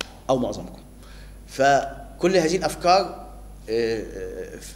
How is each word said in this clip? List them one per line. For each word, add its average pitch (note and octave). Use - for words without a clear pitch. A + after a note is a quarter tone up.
أو C3+
معظمكم. G#2
فكل C#3
هذه E3
الأفكار، F3+
آه، A2+
آه، F#2